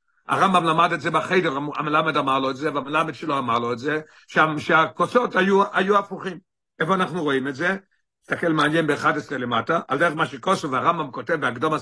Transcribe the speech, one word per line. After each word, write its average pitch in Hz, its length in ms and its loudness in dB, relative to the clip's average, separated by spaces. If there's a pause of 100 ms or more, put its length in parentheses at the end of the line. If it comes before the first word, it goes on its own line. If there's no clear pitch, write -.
(280)
הרמב"ם 175 360 2
למד 165 300 2
את 156 80 -4
זה 165 100 -2
בחדר, 160 460 0
המ-, 147 180 -4
המלמד 151 420 0
אמר 135 220 2
לו 135 100 0
את 135 60 -4
זה, 147 180 -4
והמלמד 151 400 -2
שלו 151 240 -4
אמר 120 220 0
לו 120 140 -2
את 120 60 -6
זה, 151 220 -2 (260)
שם, 156 320 2
שהכוסות 175 760 2
היו, 196 280 4 (100)
היו 190 240 2
הפוכים. 190 400 -4 (420)
איפה 170 160 0
אנחנו 175 280 -2
רואים 135 240 0
את 139 80 -6
זה? 180 220 -2 (440)
תסתכל - 280 -2
מעניין 156 380 2
באחד 151 300 0
עשרה 139 200 -8
למטה, 120 500 0
על 139 100 -2
דרך 170 160 2
מה 156 120 0
שכוסו 156 460 -2
והרמב"ם 139 400 0
כותב 120 220 -6
בהקדומת 143 480 -2